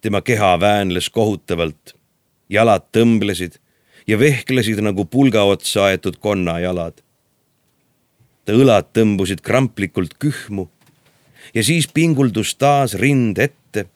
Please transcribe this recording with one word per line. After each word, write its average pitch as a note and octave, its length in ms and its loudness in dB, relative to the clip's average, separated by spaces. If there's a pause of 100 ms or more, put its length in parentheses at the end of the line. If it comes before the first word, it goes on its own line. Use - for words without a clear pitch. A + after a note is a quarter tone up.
Tema G2+ 160 -2
keha G#2 300 0 (100)
väänles G2 500 0
kohutavalt, F2 840 -4 (560)
jalad G#2 420 2
tõmblesid G2+ 640 0 (500)
ja G#2+ 120 0
vehklesid A#2+ 680 0
nagu G2+ 240 -2
pulga A#2+ 400 2
otsa G2+ 400 0
aetud F#2 320 -4
konnajalad. F2 800 -4 (1400)
Ta G2+ 80 -4
õlad A2+ 400 4
tõmbusid G2 480 0
kramplikult A2 800 -4
kühmu G#2 480 -6 (840)
ja A2+ 100 0
siis D3+ 240 -2
pinguldus C3+ 720 0
taas C#3 400 0
rind A#2+ 400 0
ette G#2+ 560 -4